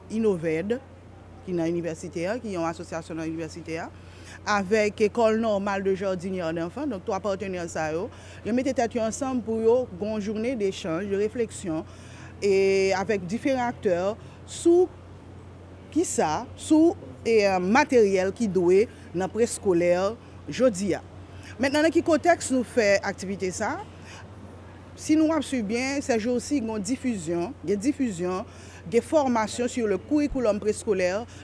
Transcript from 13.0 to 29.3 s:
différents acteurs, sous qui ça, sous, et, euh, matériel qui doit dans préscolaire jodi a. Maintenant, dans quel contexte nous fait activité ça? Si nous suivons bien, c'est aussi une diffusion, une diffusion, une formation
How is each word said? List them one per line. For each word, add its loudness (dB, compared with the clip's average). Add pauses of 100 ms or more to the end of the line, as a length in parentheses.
différents 0
acteurs, 0 (320)
sous 4 (1000)
qui 2
ça, 0
sous, 4 (300)
et, 6
euh, 2
matériel 4
qui -2
doit 6 (280)
dans -2
préscolaire 2 (340)
jodi 2
a. -6 (560)
Maintenant, 2
dans 6
quel 2
contexte 4
nous 2
fait 4
activité -4
ça? -4 (1160)
Si 0
nous 4 (140)
suivons -2
bien, -2
c'est 0
aussi 0
une -4
diffusion, -4 (140)
une 2
diffusion, -2 (480)
une 4
formation 0